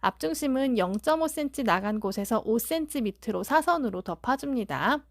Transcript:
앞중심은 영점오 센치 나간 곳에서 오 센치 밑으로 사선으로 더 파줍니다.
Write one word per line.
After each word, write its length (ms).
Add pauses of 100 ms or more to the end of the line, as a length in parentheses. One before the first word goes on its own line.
앞중심은 760
영점오 500
센치 340
나간 380
곳에서 440
오 140
센치 440
밑으로 420
사선으로 580
더 140
파줍니다. 960